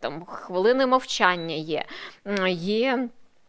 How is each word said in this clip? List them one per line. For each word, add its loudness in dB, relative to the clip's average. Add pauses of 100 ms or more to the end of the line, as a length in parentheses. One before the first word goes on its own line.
там -6
хвилини 2
мовчання 2
є, -4 (420)
м, 0
є, 0 (400)